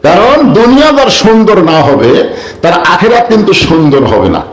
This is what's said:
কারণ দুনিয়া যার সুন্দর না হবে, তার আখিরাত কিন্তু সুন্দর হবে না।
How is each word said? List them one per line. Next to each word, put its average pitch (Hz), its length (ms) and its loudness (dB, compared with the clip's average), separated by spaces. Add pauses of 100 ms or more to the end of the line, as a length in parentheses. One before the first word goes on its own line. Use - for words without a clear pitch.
কারণ 233 500 2
দুনিয়া 262 380 2
যার 269 180 0
সুন্দর 214 540 2
না 160 180 0
হবে, 135 420 0 (380)
তার 170 120 0
আখিরাত 233 540 0
কিন্তু 208 260 0
সুন্দর 151 520 0
হবে 92 240 -2
না। - 120 -4 (120)